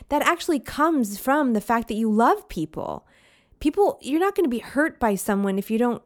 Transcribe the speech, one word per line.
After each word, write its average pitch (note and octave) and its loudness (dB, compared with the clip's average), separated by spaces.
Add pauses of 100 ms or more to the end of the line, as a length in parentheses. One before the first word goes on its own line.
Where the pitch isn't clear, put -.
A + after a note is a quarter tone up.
that C#4+ 0
actually E4 0
comes C#4 0
from C4+ 0
the G#3 0
fact A#3 -2
that A3 -4
you A3 0
love B3 2
people. - -8 (540)
People, E4 2
you're D4+ -2
not G4 0
gonna F4 2
be A#3 -2
hurt D4 -2
by G#3+ 0
someone G3 -2
if G3 -6
you A3 0
don't A#3+ 0